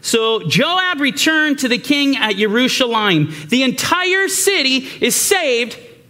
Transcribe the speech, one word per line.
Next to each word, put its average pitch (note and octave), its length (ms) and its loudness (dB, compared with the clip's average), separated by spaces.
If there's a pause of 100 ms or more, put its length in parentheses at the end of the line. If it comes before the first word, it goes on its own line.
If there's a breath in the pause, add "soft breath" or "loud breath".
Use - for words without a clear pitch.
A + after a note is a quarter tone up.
So A3+ 480 -2
Joab E4+ 500 0
returned D4 600 0
to C4 100 -2
the A#3+ 100 0
king C#4+ 380 0
at G#3+ 200 -2
Jerusalem." G#3+ 960 2 (160 loud breath)
The C4 140 2
entire F4+ 640 0
city C#4 600 0 (140 loud breath)
is A#3 120 2
saved B3+ 640 0 (340)